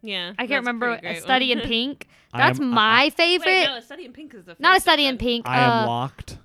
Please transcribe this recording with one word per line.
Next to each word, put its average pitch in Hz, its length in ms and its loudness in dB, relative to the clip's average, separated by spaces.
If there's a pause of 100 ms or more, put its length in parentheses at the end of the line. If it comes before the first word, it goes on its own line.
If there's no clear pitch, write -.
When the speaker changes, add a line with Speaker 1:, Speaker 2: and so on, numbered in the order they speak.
Speaker 1:
Yeah, 185 340 -8
Speaker 2:
I 240 100 -4
can't - 20 -10
Speaker 1:
that's - 20 -2
a 285 100 0
Speaker 2:
remember 240 260 -4
Speaker 1:
pretty 233 140 -6
great 170 160 -8
Speaker 2:
A 165 40 -12
Study 262 280 0
Speaker 1:
one. 240 100 0
<laughs> 226 40 -6
Speaker 2:
in - 40 -8
Pink. 247 400 -4 (260)
Speaker 3:
I - 40 -8
Speaker 2:
That's 254 220 2
Speaker 3:
am, 269 100 -2
Speaker 2:
my 233 340 4
Speaker 3:
I, - 80 2
Speaker 2:
favorite. 339 360 0
Speaker 1:
Wait, 370 180 2
no, 277 120 -4
A 233 40 -14
Study 294 240 -18
in 247 80 -20
Pink 302 220 -20
is 185 100 -20
the 170 140 -20
Speaker 2:
Not 320 120 4
A - 40 8
Speaker 1:
first 381 100 2
Speaker 2:
Study 302 200 4
in 269 100 0
Speaker 1:
one. - 40 -12
Speaker 2:
Pink. 233 280 -4
Speaker 3:
I 127 120 2
am 247 120 4
Speaker 2:
Uh, 226 160 2
Speaker 3:
locked. 120 580 -6